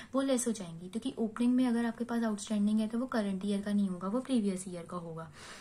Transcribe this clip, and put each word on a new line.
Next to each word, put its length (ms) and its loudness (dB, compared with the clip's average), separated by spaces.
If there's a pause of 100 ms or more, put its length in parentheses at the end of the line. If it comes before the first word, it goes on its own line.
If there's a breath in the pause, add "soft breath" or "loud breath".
(140 loud breath)
वो 80 2
less 260 2
हो 40 2
जाएंगी, 380 -6
क्योंकि 280 -4
opening 380 2
में 120 6
अगर 180 2
आपके 180 -2
पास 200 -2
outstanding 560 2
है 80 2
तो 120 -2
वो 80 0
current 380 0
year 160 0
का 120 -2
नहीं 140 4
होगा, 200 -2
वो 140 0
previous 460 0
year 240 -8
का 60 -4
होगा, 320 -8 (320 loud breath)